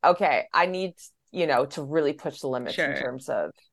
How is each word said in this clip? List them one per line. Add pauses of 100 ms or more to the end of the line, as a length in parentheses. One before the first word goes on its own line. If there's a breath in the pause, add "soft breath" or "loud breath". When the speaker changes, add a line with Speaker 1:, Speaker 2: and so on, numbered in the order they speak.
Speaker 1:
"Okay,
I
need, (360)
you
know,
to
really
push
the
limits"
Speaker 2:
Sure.
Speaker 1:
in
terms
of, (220)